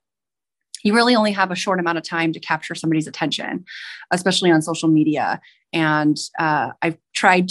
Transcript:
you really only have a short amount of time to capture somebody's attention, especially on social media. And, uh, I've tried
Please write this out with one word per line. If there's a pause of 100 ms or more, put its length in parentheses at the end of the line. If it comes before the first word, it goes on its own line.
(840)
you
really
only
have
a
short
amount
of
time
to
capture
somebody's
attention, (460)
especially
on
social
media. (320)
And, (220)
uh, (100)
I've (160)
tried